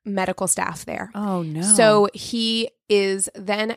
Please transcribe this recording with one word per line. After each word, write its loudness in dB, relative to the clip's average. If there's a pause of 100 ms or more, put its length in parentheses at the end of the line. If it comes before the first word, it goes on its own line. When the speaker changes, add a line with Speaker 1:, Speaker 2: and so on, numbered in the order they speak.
Speaker 1:
medical -2
staff -4
there. -8
Speaker 2:
Oh, -4
no. -6
Speaker 1:
So 6
he -2 (180)
is 2
then -4